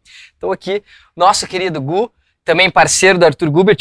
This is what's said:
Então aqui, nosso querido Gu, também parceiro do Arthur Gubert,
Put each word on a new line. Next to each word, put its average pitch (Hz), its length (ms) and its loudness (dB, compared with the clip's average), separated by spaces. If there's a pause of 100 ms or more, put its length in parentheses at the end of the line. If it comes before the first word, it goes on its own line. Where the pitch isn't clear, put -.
(380)
Então 185 140 -8
aqui, 190 320 -8 (320)
nosso 185 320 0
querido 180 340 -6
Gu, 180 300 -4 (300)
também 170 260 0
parceiro 180 520 2
do 170 60 4
Arthur 160 260 0
Gubert, 190 300 2